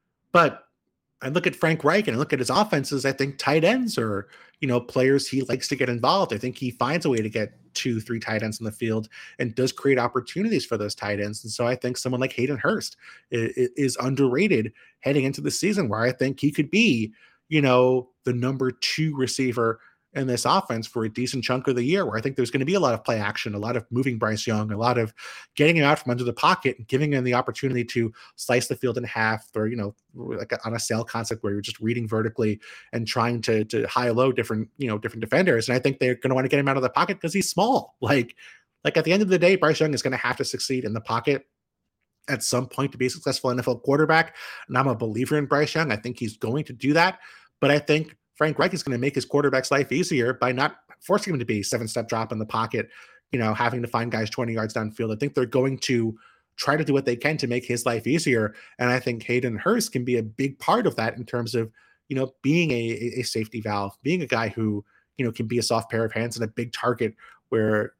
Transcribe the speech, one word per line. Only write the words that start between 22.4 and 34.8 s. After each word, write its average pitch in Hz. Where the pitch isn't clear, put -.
gonna 135
be 160
a 196
lot 131
of -
play 117
action, 104
a 101
lot 113
of 113
moving 123
Bryce 110
Young, 107
a 101
lot 120
of 110
getting 156
him 156
out 143
from 127
under 123
the 120
pocket 151
and 110
giving 147
him 131
the 123
opportunity 123
to 117
slice 123
the 127
field 123
in 120
half, 110
or, 107
you 120
know, 107
like 107
a, -
on 113
a 117
sail 113
concept 113
where 101
you're 101
just -
reading 117
vertically 110
and 117
trying 117
to, 110
to 113
high 123
low 123
different, 113
you 139